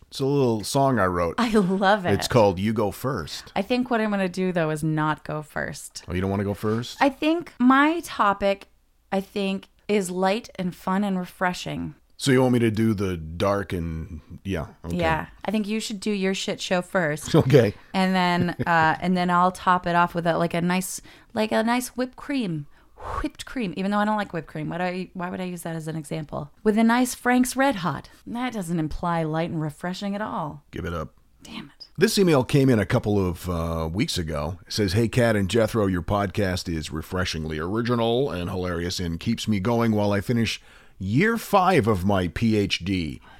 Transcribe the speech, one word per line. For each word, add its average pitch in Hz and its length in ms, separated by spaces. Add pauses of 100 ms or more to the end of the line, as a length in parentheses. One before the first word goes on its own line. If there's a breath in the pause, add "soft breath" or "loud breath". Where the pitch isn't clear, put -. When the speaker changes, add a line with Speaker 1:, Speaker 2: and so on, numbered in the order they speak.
Speaker 1:
It's - 140
a 135 40
little 127 380
song 135 360
I 92 80
wrote. 87 300
Speaker 2:
I 240 120
love 196 560
it. 127 80
Speaker 1:
It's - 160
called 101 300
You 107 120
Go 107 200
First. - 600
Speaker 2:
I 196 80
think 247 280
what 226 100
I'm 214 120
gonna 196 180
do, 185 240
though, 165 160
is 156 160
not 156 400
go 151 160
first. - 680
Speaker 1:
Oh, - 60
you 92 80
don't 95 80
wanna 98 160
go 101 80
first? 113 480
Speaker 2:
I 277 80
think 320 500
my 277 460
topic, 196 640 (440)
I 196 80
think, 196 480 (220)
is 202 200
light 190 460
and 180 180
fun 196 300
and 190 160
refreshing. 175 760 (200)
Speaker 1:
So - 160
you 131 100
want 127 120
me 120 60
to 117 120
do 113 220
the 92 240
dark 95 560
and, 82 480 (240)
yeah, 85 220 (180)
okay. 170 120
Speaker 2:
Yeah, 165 280 (180)
I 190 80
think 208 160
you 220 140
should 214 180
do 214 120
your 196 240
shit - 260
show 180 200
first. 160 540
Speaker 1:
<laughs> - 0
Okay. 127 380 (200)
Speaker 2:
And 190 220
then, 175 360
Speaker 1:
<laughs> - 140
Speaker 2:
uh, 160 360
and 180 160
then 180 120
I'll 180 220
top 185 360
it 170 80
off 175 200
with 170 120
a, 165 100
like, 170 160
a 170 80
nice, 180 400 (320 loud breath)
like, 220 180
a 220 120
nice 247 340
whipped 254 180
cream. 185 520 (560 soft breath)
Whipped - 240
cream, 214 300
even 190 120
though 208 80
I 208 80
don't 214 100
like 208 160
whipped 160 160
cream. 156 220
Why 160 80
do 180 60
I, 180 320
why 180 160
would 190 100
I 180 40
use 180 180
that 165 120
as 156 120
an 160 80
example? 156 560 (120)
With 214 140
a 226 60
nice 247 320
Frank's 247 400
Red 269 220
Hot. 156 320 (180)
That 240 260
doesn't 175 240
imply 165 460
light 160 260
and 165 100
refreshing 180 540
at 202 80
all. 165 480
Speaker 1:
Give - 160
it - 80
up. 80 220 (260)
Speaker 2:
Damn - 380
it. - 80 (100)
Speaker 1:
This 208 220
email 160 240
came 135 260
in 117 80
a 98 80
couple 107 320 (100)
of, 87 220
uh, 82 420
weeks 104 280
ago. 78 480
It - 60
says, 98 200
"Hey, 117 140
Kat 117 280
and 98 140
Jethro, 110 380
your 90 160
podcast 95 680
is 78 200
refreshingly 80 680
original 117 720
and 87 220
hilarious 87 480
and 82 200
keeps 113 280
me 107 120
going 117 340
while 104 200
I 101 80
finish 117 400 (380 soft breath)
year 175 400
five 185 480
of 95 180
my 95 220
P 110 280
H 95 300
D. 87 380
Speaker 2:
Oh, - 40 (120)